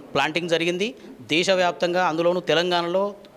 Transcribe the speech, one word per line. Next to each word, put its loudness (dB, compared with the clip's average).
ప్లాంటింగ్ 0
జరిగింది. 0
దేశవ్యాప్తంగా 0
అందులోనూ 0
తెలంగాణలో 0